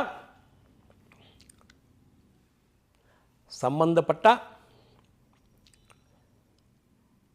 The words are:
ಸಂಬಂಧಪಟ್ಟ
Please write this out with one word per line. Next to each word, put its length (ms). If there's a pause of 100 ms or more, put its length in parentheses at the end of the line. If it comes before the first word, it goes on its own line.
(3500)
ಸಂಬಂಧಪಟ್ಟ 720 (3000)